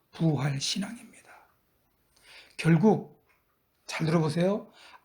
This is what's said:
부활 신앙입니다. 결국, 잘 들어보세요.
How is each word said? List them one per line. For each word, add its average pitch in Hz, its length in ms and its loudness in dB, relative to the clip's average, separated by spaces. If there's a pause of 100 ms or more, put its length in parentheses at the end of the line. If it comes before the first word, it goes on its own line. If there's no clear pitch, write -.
(120)
부활 143 500 -2
신앙입니다. - 540 -8 (1400)
결국, 165 640 2 (640)
잘 - 220 -6
들어보세요. 170 600 0 (380)